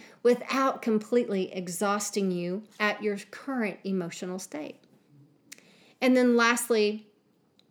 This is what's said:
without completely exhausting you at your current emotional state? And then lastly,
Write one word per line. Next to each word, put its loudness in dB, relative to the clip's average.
without 0
completely 0
exhausting -2
you -4
at 0
your -2
current -4
emotional -6
state? -12
And 4
then 6
lastly, 2